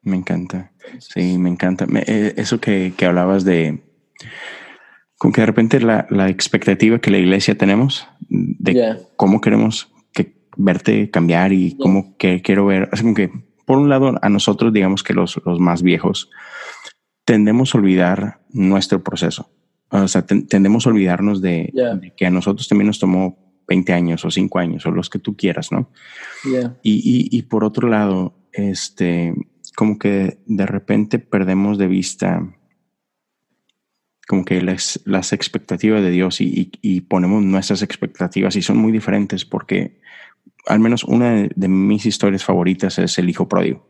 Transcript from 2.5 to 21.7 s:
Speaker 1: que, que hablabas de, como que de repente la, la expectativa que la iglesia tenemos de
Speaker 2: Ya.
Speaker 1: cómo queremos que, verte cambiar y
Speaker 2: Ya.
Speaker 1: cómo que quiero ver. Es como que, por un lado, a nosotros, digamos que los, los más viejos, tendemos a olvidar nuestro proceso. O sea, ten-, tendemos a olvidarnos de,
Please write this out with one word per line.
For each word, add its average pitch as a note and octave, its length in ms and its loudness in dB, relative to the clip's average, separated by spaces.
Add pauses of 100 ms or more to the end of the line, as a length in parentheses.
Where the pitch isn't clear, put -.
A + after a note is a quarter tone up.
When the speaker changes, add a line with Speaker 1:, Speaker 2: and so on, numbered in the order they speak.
Speaker 1:
que, F#2 360 -2
que - 100 0
hablabas F2+ 380 2
de, E2 380 0 (1400)
como A2 140 2
que A#2+ 100 2
de A2+ 40 4
repente A2+ 340 2
la, A2+ 300 2
la F#2+ 180 2
expectativa G2+ 720 2
que A2 100 0
la G2 80 4
iglesia F#2+ 380 2
tenemos G#2+ 500 2 (220)
de - 460 -2
Speaker 2:
Ya. A2+ 240 2 (180)
Speaker 1:
cómo G2 240 2
queremos A2 520 0 (200)
que, - 220 -4 (220)
verte G#2 540 0
cambiar E2+ 420 2
y F#2 180 2
Speaker 2:
Ya. E2 80 -16
Speaker 1:
cómo F#2+ 380 0
que F2+ 260 0
quiero G2 240 2
ver. F#2+ 260 2
Es G2+ 100 -4
como A2+ 120 2
que, G2 160 0 (360)
por C3+ 120 4
un C#3+ 100 4
lado, C3+ 340 2
a G2+ 60 0
nosotros, G#2 440 2
digamos G2 300 2
que - 120 -4
los, - 300 -2
los F2 140 0
más F2 240 0
viejos, F2+ 480 0 (920)
tendemos A2+ 500 2
a A#2+ 40 4
olvidar F#2+ 600 2 (100)
nuestro G2 520 0
proceso. - 480 -6 (380)
O G2 200 0
sea, F2+ 180 -2
ten-, - 220 0
tendemos G#2 380 4
a B2 40 4
olvidarnos G2 500 2
de, F2 340 -2